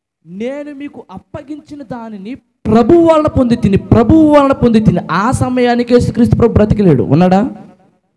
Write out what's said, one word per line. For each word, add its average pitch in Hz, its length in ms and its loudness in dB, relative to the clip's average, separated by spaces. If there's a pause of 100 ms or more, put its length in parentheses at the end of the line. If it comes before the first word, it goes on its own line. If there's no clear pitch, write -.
(260)
"నేను 269 480 -12
మీకు 277 360 -16
అప్పగించిన 294 720 -18
దానిని 226 520 -14
ప్రభువు 233 640 0
వలన 320 280 2
పొంది 240 300 -2
తిని, 196 200 0
ప్రభువు 294 600 4
వలన 277 140 2
పొంది 233 280 0
తిని." 196 200 0 (100)
ఆ 196 200 -2
సమయానికి 247 640 -2
యేసుక్రీస్తు 233 420 2
ప్రభు 226 160 2
బ్రతికిలేడు, 208 500 2
ఉన్నాడా? 185 680 0 (440)